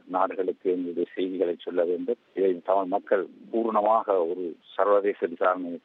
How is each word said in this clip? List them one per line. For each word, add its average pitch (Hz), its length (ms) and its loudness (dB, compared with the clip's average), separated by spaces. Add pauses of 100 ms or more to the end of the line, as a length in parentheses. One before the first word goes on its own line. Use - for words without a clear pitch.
நாடுகளுக்கு 90 640 -2
எங்களுடைய 87 420 -2
செய்திகளை 92 460 -2
சொல்ல 87 240 -2
வேண்டும். 87 360 -2 (160)
இதை 92 300 0
தமிழ் 98 200 2
மக்கள் 95 400 -2 (240)
பூரணமாக 107 760 2
ஒரு 90 200 -4 (240)
சர்வதேச 101 580 2
விசாரணையை 87 580 -2